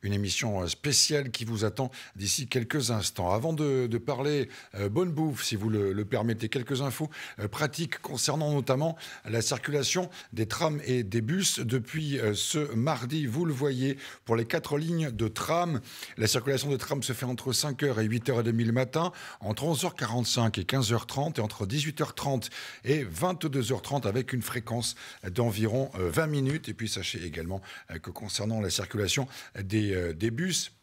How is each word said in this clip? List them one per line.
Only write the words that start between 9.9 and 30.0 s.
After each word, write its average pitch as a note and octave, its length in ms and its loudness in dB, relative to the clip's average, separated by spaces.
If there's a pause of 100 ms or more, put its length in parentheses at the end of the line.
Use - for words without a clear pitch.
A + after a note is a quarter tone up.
des A2 140 0
trams D3+ 400 2
et B2 180 2
des G#2+ 180 0
bus D#3+ 380 2
depuis, C3+ 600 0
euh, A2 160 4
ce C#3+ 380 0
mardi. C3 520 0
Vous C3 180 0
le D#3+ 100 2
voyez, C3+ 440 0 (260)
pour A2+ 140 4
les A#2 80 2
quatre D3 320 0
lignes D#3+ 320 0
de A2 180 0
tram, D#3+ 540 0 (360)
la A2 100 4
circulation C3 420 2
de C3+ 80 2
tram C#3+ 260 -2
se - 80 -2
fait B2 140 -4
entre B2 280 -2
cinq C#3+ 300 0
heures B2+ 160 2
et A2 60 4
huit A#2 240 0
heures A#2+ 120 4
et - 20 2
demie A#2 200 4
le A2+ 80 4
matin, C3 400 2 (300)
entre A2 220 -2
onze D3+ 200 2
heures F3 120 2
quarante-cinq A#2 640 2
et F2+ 60 -2
quinze B2 280 4
heures G#2+ 140 0
trente, D3 320 -2
et - 20 2
entre G#2 240 -2
dix-huit C#3+ 340 -2
heures D3+ 140 0
trente C#3 380 -2 (340)
et C#3+ 180 4
vingt-deux C3+ 680 0
heures B2+ 100 0
trente, C3+ 240 -2
avec A2+ 280 0
une A#2+ 100 0
fréquence A#2 500 -4 (400)
d'environ, A2+ 640 2
euh, F2+ 140 2
vingt D#3 160 2
minutes. C#3+ 420 0
Et A2 60 -6
puis A2 120 -6
sachez F2+ 380 -4
également, E2 340 -4 (300)
euh, E2 80 -8
que - 140 -10
concernant A2 500 -2
la G2 80 0
circulation G#2 580 0 (320)
des, G2+ 360 2
euh, F2 180 0